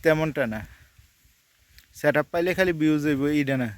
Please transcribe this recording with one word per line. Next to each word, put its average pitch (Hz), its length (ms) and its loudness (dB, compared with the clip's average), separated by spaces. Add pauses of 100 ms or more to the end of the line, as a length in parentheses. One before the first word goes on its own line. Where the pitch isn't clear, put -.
তেমনটা 156 440 2
না। 110 180 -8 (1300)
সেটআপ 147 380 0
পাইলে 170 220 -2
খালি 185 200 0
ভিউজ 151 320 0
হইব, 143 200 0
এইটা 143 320 0
না। 120 200 -4